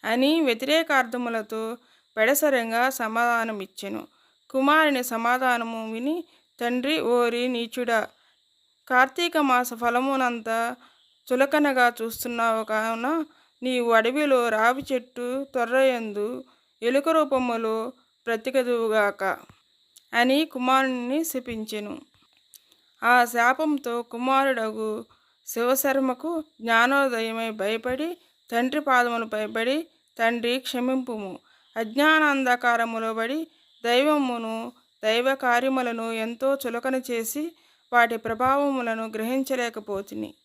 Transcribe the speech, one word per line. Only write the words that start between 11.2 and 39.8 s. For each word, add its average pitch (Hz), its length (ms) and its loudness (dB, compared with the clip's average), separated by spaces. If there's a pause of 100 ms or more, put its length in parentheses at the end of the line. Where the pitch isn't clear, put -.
చులకనగా 269 680 4
చూస్తున్నావు 226 640 -2
కావున 226 600 -2 (380)
నీవు 247 280 0
అడవిలో 247 580 4
రావి 233 340 2 (100)
చెట్టు 247 500 -6
తొర్రయందు 240 1000 0 (400)
ఎలుక 269 260 2
రూపములో 247 800 0 (360)
బ్రతికెదువుగాక" 226 1000 0 (880)
అని 262 320 4
కుమారుని 262 800 0
శపించెను. 220 760 -8 (1000)
ఆ 240 220 6
శాపంతో 240 760 0
కుమారుడగు 233 1040 -2 (420)
శివశర్మకు 269 960 -2 (180)
జ్ఞానోదయమై 226 880 2
భయపడి 233 680 -4 (340)
తండ్రి 254 300 0
పాదములపై 233 640 0
పడి, 240 420 -2 (320)
తండ్రి, 233 400 0
క్షమింపుము. 247 800 -4 (380)
అజ్ఞానాంధకారములో 247 1400 2
పడి 262 340 -4 (360)
దైవమును, 240 880 0 (320)
దైవ 247 320 2
కార్యములను 240 760 0
ఎంతో 233 440 -2
చులకన 262 460 -4 (100)
చేసి 254 400 -4 (420)
వాటి 233 240 4
ప్రభావములను 240 880 0
గ్రహించలేకపోతిని. 220 1300 -4 (120)